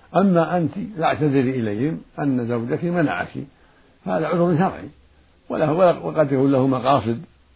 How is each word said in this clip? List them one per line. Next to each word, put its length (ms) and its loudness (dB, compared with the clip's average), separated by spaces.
أما 420 2
أنت 140 0
لا 80 -2
اعتذري 540 0
إليهم 420 -4
أن 280 0
زوجك 360 -4
منعك، 440 -2
هذا 220 -2
عذر 300 2
شرعي، 320 -2
وله، 240 0
وقد 260 0
يكون 200 2
له 160 4
مقاصد 540 0